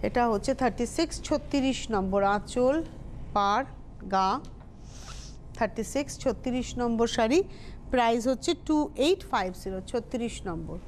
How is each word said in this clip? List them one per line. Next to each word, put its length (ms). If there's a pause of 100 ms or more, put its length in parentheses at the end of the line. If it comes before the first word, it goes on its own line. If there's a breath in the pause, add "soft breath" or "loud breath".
এটা 200
হচ্ছে 260
থার্টি 320
সিক্স, 360
ছত্রিশ 680
নম্বর, 320
আঁচল, 600 (500)
পাড়, 320 (460)
গা, 280 (1200 loud breath)
থার্টি 260
সিক্স, 340
ছত্রিশ 600
নম্বর 300
শাড়ি, 360 (480 loud breath)
প্রাইস 360
হচ্ছে 260 (140)
টু 280
এইট 260 (100)
ফাইভ 220 (100)
জিরো, 180
ছত্রিশ 680
নম্বর। 300 (100)